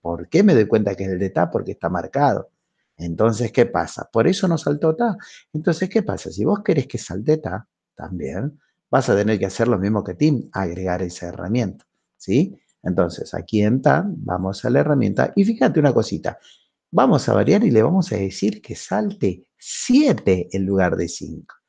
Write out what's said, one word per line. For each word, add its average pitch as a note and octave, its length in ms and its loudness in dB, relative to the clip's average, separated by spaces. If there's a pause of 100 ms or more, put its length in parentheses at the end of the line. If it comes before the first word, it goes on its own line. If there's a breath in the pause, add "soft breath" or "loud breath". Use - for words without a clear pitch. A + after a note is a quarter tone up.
¿Por E2+ 300 -6
qué F3+ 120 4
me G3 120 6
doy G#2+ 120 6
cuenta G2+ 280 2
que G2 100 -6
es F#2+ 60 -4
el F#2 80 -2
de F#2+ 100 -2
Ta? - 220 0
Porque G2 220 -4
está - 180 -6
marcado. G2+ 580 -2 (480)
Entonces, G#2+ 540 -2
¿qué B2 140 4
pasa? - 480 -4
Por A#2 160 2
eso F#3+ 180 0
no E3 120 0
saltó D#3 360 0
Ta. A3+ 220 -2 (380 loud breath)
Entonces, E3 340 -2
¿qué G#3+ 140 0
pasa? - 280 -6
Si F#2 140 -4
vos G3+ 180 0
querés D#3 240 0
que - 120 -10
salte C#3+ 400 -2
Ta F#2+ 280 -8 (280)
también, F2 640 -8 (300)
vas B2+ 180 2
a G#2 80 6
tener G#2 220 2
que F#2+ 80 -2
hacer A#2 220 0
lo A2 100 2
mismo G2+ 260 0
que - 80 -8
Tim, D3 400 0
agregar F#2 480 -4
esa F2+ 280 -8
herramienta, G2 580 -4 (320)
¿sí? C3 360 0 (280 loud breath)
Entonces, F2+ 500 -2
aquí G#2 300 -2
en A2+ 180 2
Ta, C#3+ 260 2
vamos F#2+ 600 -6
a - 20 0
la C3 120 2
herramienta B2+ 540 0
y G3 120 4
fíjate A3+ 340 2
una C#3+ 140 4
cosita. - 440 -2 (520 soft breath)
Vamos G3+ 400 2
a - 20 4
variar C3 320 4
y F#3 60 4
le A2 120 4
vamos E3+ 300 2
a G#2 40 -2
decir G2 440 -4
que - 160 -14
salte F#3+ 680 -4 (100)
siete E3+ 960 0
en G2 140 -2
lugar F#2+ 280 2
de F2+ 140 -2
cinco. - 460 -14 (140)